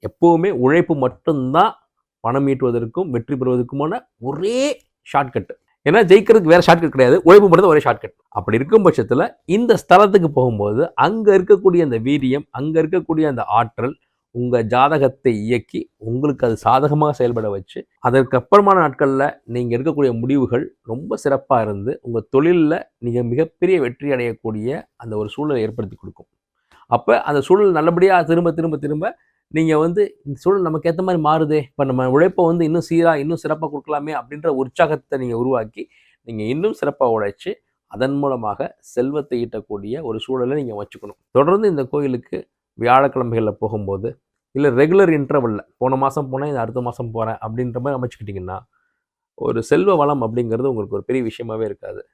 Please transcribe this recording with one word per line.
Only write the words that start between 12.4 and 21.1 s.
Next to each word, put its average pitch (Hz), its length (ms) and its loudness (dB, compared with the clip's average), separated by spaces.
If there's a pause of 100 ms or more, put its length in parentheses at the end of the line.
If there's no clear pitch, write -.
அங்க 151 300 -4
இருக்கக்கூடிய 160 460 -2
அந்த 117 160 -4 (140)
ஆற்றல் 120 360 -4 (400)
உங்க 123 220 -2 (140)
ஜாதகத்தை 131 640 2 (120)
இயக்கி 113 360 -4 (240)
உங்களுக்கு 131 400 -2
அது 113 140 0
சாதகமாக 147 560 2
செயல்பட 120 360 -2
வச்சு 98 280 -10 (240)
அதற்கப்புறமான 135 760 4
நாட்கள்ல 135 440 0 (300)
நீங்க 120 220 -4
எடுக்கக்கூடிய 143 400 0
முடிவுகள் 127 500 -2 (200)
ரொம்ப 113 360 -8